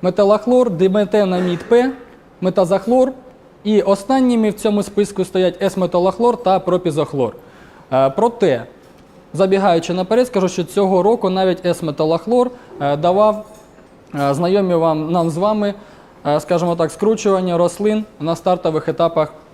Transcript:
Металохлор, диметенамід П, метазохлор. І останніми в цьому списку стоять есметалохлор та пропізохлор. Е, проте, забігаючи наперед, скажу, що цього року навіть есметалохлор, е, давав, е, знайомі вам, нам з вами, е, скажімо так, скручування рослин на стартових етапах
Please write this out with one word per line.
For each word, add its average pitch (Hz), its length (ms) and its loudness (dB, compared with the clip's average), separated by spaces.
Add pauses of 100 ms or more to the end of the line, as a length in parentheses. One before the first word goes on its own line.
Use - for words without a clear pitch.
Металохлор, 214 680 2
диметенамід 185 880 0 (100)
П, 247 220 4 (500)
метазохлор. 196 720 2 (520)
І 208 180 2
останніми 226 680 2
в 185 40 -4
цьому 208 280 -2
списку 196 420 -2
стоять 185 380 -2
есметалохлор 185 800 0
та 190 160 2
пропізохлор. 156 760 -2 (560)
Е, 135 180 4
проте, 185 540 0 (720)
забігаючи 185 600 2
наперед, 220 320 0
скажу, 190 220 0
що 180 160 -4
цього 190 380 0
року 214 280 0
навіть 185 360 -2
есметалохлор, 170 840 -2 (300)
е, 143 160 0
давав, 202 500 2 (680)
е, 143 200 0
знайомі 180 400 0
вам, 160 380 0
нам 170 180 0
з 151 60 -6
вами, 202 380 -2 (520)
е, 147 140 0
скажімо 170 360 0
так, 165 140 0
скручування 190 680 0
рослин 208 460 0 (160)
на 165 160 -4
стартових 175 520 -2
етапах 160 440 0 (220)